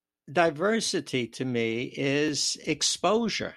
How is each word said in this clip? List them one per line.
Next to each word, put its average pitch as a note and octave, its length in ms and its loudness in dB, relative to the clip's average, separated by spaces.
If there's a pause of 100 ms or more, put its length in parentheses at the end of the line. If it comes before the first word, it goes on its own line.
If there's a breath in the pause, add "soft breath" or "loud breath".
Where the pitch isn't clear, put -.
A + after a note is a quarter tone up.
(320)
diversity E3 1000 2
to - 140 -6
me A#2 420 0
is C#3+ 680 0 (120)
exposure. F3 880 0